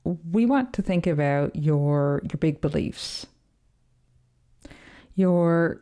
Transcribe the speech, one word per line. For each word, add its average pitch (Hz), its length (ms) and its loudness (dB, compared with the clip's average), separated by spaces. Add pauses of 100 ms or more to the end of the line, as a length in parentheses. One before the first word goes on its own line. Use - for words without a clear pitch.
We 175 420 -2
want 254 280 0
to - 80 -2
think 180 260 -2
about 143 480 0
your, 143 680 0
your - 140 -6
big 156 220 -2
beliefs. - 680 -6 (1900)
Your 170 680 2